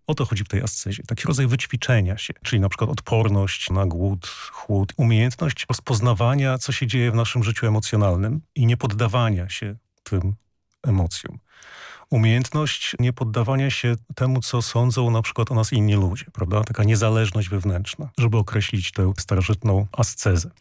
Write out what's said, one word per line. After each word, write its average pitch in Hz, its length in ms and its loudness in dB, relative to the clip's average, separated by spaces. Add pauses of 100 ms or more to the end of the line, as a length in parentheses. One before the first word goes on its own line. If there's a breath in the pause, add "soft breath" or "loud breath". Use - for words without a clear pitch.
O 156 80 0
to 127 100 -2
chodzi 104 180 -2
w - 40 -10
tej 95 140 -2
ascezie. - 420 -6
Taki - 240 -6
rodzaj 135 200 2
wyćwiczenia 113 720 0
się, - 160 -8 (100)
czyli 110 160 0
na 98 100 2
przykład 110 200 -2
odporność 104 800 0
na 95 160 2
głód, 90 420 -2 (240)
chłód, 98 460 -2
umiejętność 123 720 2
rozpoznawania, 123 880 0
co 127 140 -6
się 123 160 -2
dzieje 120 240 2
w 110 40 2
naszym 113 280 0
życiu 113 240 0
emocjonalnym 104 720 2 (140)
i 127 100 2
nie 120 120 4
poddawania 107 720 0
się 104 260 -8 (280)
tym 98 320 -2 (520)
emocjom. 92 520 0 (720 loud breath)
Umiejętność 123 880 2
niepoddawania 123 720 0
się 117 260 -2 (200)
temu, 127 260 0
co 120 200 -2
sądzą 120 500 0
na 113 100 2
przykład - 300 -2
o 123 40 0
nas 110 180 0
inni 104 200 4
ludzie, 98 400 0
prawda? 107 300 0
Taka 110 200 -2
niezależność 110 640 2
wewnętrzna, 98 680 -4
żeby 117 200 4
określić 101 540 -2
tę 95 280 2
starożytną 98 720 0
ascezę. 95 580 0 (120)